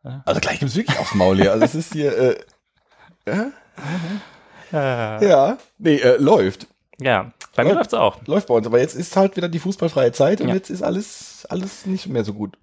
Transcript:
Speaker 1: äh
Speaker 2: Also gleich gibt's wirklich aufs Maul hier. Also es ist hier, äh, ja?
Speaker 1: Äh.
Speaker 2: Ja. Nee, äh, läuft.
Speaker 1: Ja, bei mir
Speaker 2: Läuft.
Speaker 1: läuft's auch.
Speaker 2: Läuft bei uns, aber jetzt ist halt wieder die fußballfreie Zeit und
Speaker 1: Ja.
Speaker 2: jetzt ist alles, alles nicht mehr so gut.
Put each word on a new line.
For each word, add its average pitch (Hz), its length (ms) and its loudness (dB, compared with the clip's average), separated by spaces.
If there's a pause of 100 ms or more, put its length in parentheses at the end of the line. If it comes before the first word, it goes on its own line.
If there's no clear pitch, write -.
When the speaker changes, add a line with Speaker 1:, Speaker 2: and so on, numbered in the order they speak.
Speaker 1:
äh 123 60 -14 (140)
Speaker 2:
Also - 160 0
gleich - 180 -4
gibt's 135 160 -4
wirklich - 240 -2
aufs 92 160 -4
Maul 95 220 4
hier. 98 160 4
Also 113 140 2
es - 80 -2
ist 165 180 -6
hier, 143 240 -2
äh, 123 200 2 (920)
ja? 160 1900 -6
Speaker 1:
Äh. 202 80 4
Speaker 2:
Ja. 165 300 4 (200)
Nee, 160 180 2
äh, 123 200 6
läuft. 135 500 2 (340)
Speaker 1:
Ja, 120 300 0 (240)
bei 120 80 0
mir 151 80 4
Speaker 2:
Läuft. 254 80 2 (140)
Speaker 1:
läuft's - 20 -6
auch. - 320 0
Speaker 2:
Läuft 190 220 -2
bei 123 60 2
uns, 113 120 2
aber 117 140 2
jetzt 156 140 -2
ist 175 220 -6
halt 190 200 2
wieder 175 120 -4
die 165 120 -4
fußballfreie 165 520 0
Zeit 156 280 2
und - 80 -2
Speaker 1:
Ja. 185 60 0
Speaker 2:
jetzt 190 160 -4
ist 185 120 -8
alles, - 680 -8
alles 185 380 -8
nicht 190 220 -6
mehr 120 160 -2
so 104 100 -8
gut. 104 280 -10